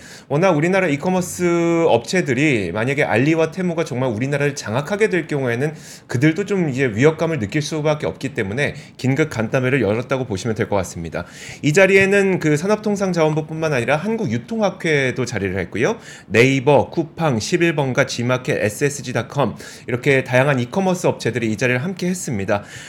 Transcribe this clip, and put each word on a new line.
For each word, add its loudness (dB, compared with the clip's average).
워낙 2
우리나라 2
이커머스 0
업체들이 2
만약에 -2
알리와 2
테무가 -2
정말 -2
우리나라를 -2
장악하게 -2
될 -2
경우에는 -2
그들도 2
좀 0
이제 0
위협감을 2
느낄 -2
수밖에 -2
없기 -6
때문에 -2
긴급 0
간담회를 0
열었다고 0
보시면 -4
될 0
것 -2
같습니다. -4
이 2
자리에는 4
그 2
산업통상자원부뿐만 0
아니라 0
한국유통학회도 -2
자리를 -4
했고요. -2
네이버, 4
쿠팡, -2
십일 0
번가, 0
지마켓, -2
에스에스지 -2
닷컴 -2
이렇게 2
다양한 4
이커머스 0
업체들이 0
이 -2
자리를 0
함께 -4
했습니다. -2